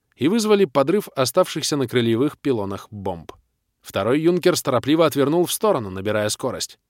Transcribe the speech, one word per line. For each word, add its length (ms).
и 140
вызвали 340
подрыв 500
оставшихся 600
на 140
крыльевых 480
пилонах 520
бомб. 440
Второй 400
юнкер 360
торопливо 480
отвернул 400
в 60
сторону, 380
набирая 400
скорость. 500